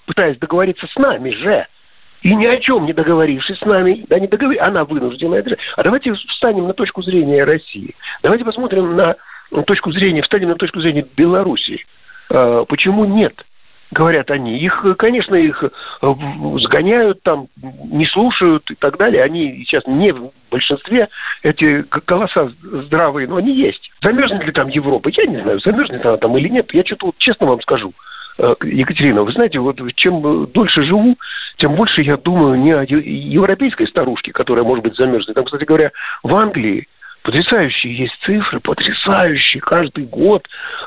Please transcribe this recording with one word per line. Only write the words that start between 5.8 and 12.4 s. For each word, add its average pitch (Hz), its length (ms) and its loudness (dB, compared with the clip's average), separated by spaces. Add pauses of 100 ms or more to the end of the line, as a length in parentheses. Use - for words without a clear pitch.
давайте 247 280 0
встанем 196 540 -2
на 185 80 -4
точку 190 280 -6
зрения 147 420 2
России. 151 500 -4 (280)
Давайте 226 220 2
посмотрим 190 520 -2
на 170 180 2 (520)
точку 190 260 0
зрения, 175 300 0
встанем 185 260 0
на 170 80 0
точку 170 240 -6
зрения 147 260 0 (100)
Белоруссии. 180 680 0 (460)
А, 120 340 4